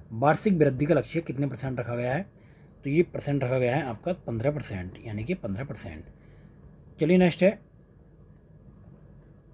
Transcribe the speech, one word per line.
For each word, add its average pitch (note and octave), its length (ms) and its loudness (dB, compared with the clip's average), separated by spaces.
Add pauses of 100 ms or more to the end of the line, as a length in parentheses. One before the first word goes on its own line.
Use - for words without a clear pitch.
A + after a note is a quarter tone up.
(120)
वार्षिक D3 420 2
वृद्धि C#3+ 320 4
का D#3+ 100 4
लक्ष्य D3+ 260 0
कितने C#3 260 -4
परसेंट B2+ 320 -6
रखा A#2+ 160 -4
गया A#2+ 180 -2
है? F3+ 240 -6 (460)
तो C#3 60 -4
ये D#3+ 140 4
परसेंट C#3+ 400 -2
रखा B2+ 160 0
गया B2 160 2
है D#3 80 0
आपका C3 300 -6
पन्द्रह A#2 380 -2
परसेंट, G2 420 -8 (140)
यानी G#2+ 160 -6
कि D3+ 100 -4
पन्द्रह G2+ 300 -6
परसेंट। F#2+ 400 -12 (960)
चलिए E3 180 4
next F3+ 260 4
है G3+ 160 4 (1900)